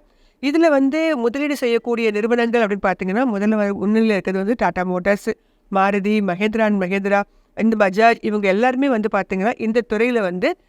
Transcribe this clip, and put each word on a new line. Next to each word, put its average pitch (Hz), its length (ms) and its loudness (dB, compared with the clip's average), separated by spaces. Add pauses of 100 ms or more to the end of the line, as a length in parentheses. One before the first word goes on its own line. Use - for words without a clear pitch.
(420)
இதுல 320 280 2
வந்து 294 480 2
முதலீடு 277 380 -2
செய்யக்கூடிய 233 560 -2
நிறுவனங்கள் 233 500 0
அப்படின்னு 202 240 -2
பாத்தீங்கன்னா, 190 380 -2 (100)
முதல்ல 208 240 0
வ-, 202 160 0
முன்னிலையில 214 440 2
இருக்கிறது 185 200 -4
வந்து 196 200 -2
டாடா 185 240 0
மோட்டார்ஸ், 185 500 -2 (400)
மாருதி, 202 500 0
Mahindra 202 380 -2
and 208 240 0
Mahindra, 196 380 0 (400)
இந்த 220 240 2
பஜாஜ், 220 360 4
இவங்க 208 260 -2
எல்லாருமே 254 420 2
வந்து 220 260 0
பாத்தீங்கன்னா, 196 460 -2
இந்த 226 200 0 (120)
துறையில 233 280 0
வந்து 190 340 -2 (140)